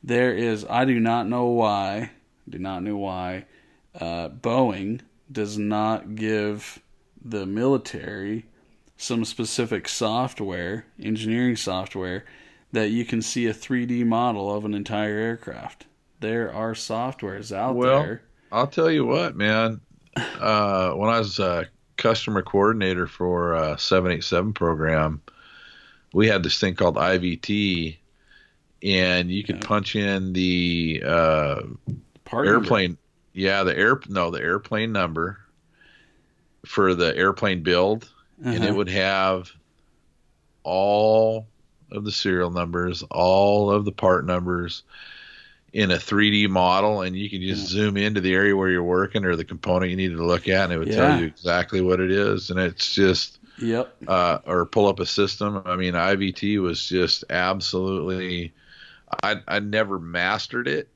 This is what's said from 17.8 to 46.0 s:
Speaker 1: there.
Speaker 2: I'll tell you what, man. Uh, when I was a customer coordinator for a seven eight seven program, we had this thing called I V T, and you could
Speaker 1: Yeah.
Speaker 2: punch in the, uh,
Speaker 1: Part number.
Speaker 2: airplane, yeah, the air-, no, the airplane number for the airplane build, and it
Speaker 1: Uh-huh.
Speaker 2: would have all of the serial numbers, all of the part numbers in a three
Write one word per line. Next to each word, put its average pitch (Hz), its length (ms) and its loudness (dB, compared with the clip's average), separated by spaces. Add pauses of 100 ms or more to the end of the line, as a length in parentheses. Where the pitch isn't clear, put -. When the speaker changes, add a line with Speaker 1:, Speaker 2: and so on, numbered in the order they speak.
Speaker 1:
there. 117 200 -6 (300)
Speaker 2:
I'll 120 140 2
tell 165 240 2
you 151 160 2
what, 156 280 0
man. 110 460 2 (360)
Uh, 101 760 2
when 98 180 0
I 117 80 4
was 107 200 -4
a 87 300 0 (280)
customer 110 460 0
coordinator 98 640 2
for 87 480 0
a 78 240 0
seven 90 340 2
eight 80 120 -4
seven 95 280 0
program, 78 680 0 (880)
we 104 160 4
had 98 140 2
this - 180 -2
thing 95 160 0
called 85 220 2
I 90 200 2
V 87 180 -2
T, 90 600 -2 (840)
and 90 480 2
you 98 120 -2
could 104 140 -4
Speaker 1:
Yeah. 90 120 -10
Speaker 2:
punch 107 280 0
in 98 380 -2
the, 87 680 0
uh, 78 580 2 (640)
Speaker 1:
Part 127 220 -2
number. 113 140 6
Speaker 2:
airplane, 98 360 0 (360)
yeah, 95 320 0
the 87 120 2
air-, 117 320 4
no, 92 220 0
the 87 100 -6
airplane 107 520 -2
number 87 480 -2 (1200)
for 95 300 2
the 85 220 0
airplane 92 480 0
build, 92 440 2 (360)
and 117 180 -2
it 98 60 2
Speaker 1:
Uh-huh. 104 80 2
Speaker 2:
would 98 120 0
have 95 600 0 (1120)
all 110 840 2 (440)
of 104 140 -8
the 104 80 -4
serial 90 380 0
numbers, 87 600 -4
all 101 600 4
of 104 140 2
the 101 80 -4
part 92 340 2
numbers 87 560 -2 (880)
in 104 180 2
a 87 80 2
three 104 320 2